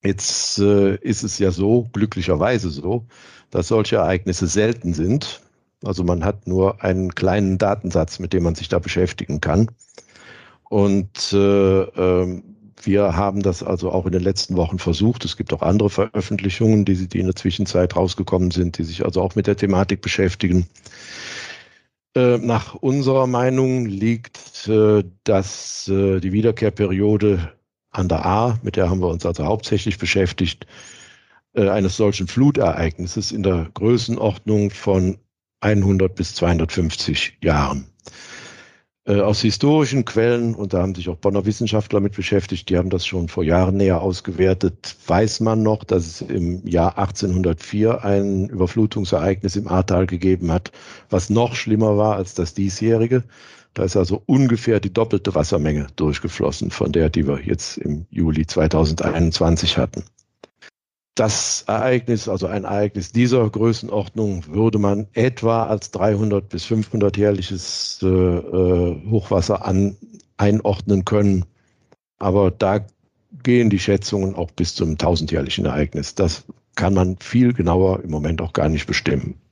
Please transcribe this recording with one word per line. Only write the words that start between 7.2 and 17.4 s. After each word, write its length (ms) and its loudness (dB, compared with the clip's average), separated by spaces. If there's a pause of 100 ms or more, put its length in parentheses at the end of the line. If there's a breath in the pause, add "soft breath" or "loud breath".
Datensatz, 640 -2
mit 140 -4
dem 100 2
man 100 2
sich 160 -8
da 80 0
beschäftigen 640 -2
kann. 300 0 (1000 loud breath)
Und, 640 0
äh, 480 4
ähm, 600 0 (400)
wir 320 2
haben 260 0
das 220 -2
also 280 -2
auch 140 -2
in 60 -2
den 100 0
letzten 360 -2
Wochen 200 0
versucht. 480 0
Es 120 -8
gibt 160 -6
auch 100 -4
andere 260 2
Veröffentlichungen, 960 0
die, 220 0
die 120 -4
in 60 0
der 100 0
Zwischenzeit 600 0